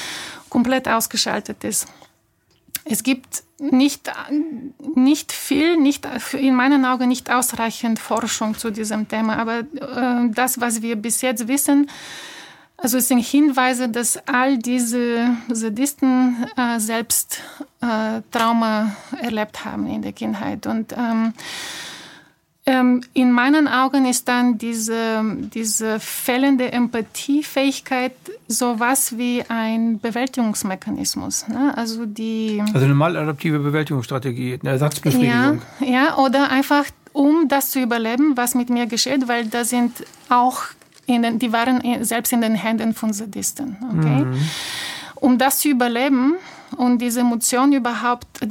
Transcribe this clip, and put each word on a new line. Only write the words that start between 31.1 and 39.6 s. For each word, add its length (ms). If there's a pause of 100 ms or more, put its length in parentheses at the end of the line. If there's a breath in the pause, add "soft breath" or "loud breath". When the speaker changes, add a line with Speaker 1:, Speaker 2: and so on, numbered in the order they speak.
Speaker 1:
ne? 280
Also 300
die 560 (120)
Speaker 2:
Also 120
eine 100
maladaptive 640
Bewältigungsstrategie, 1000
eine 100
Ersatzbefriedigung. 880 (180)
Speaker 1:
Ja, 80
ja, 300
oder 340
einfach, 340 (280)
um 340
das 240
zu 80
überleben, 580
was 180
mit 140
mir 160
geschieht, 420
weil 180
da 200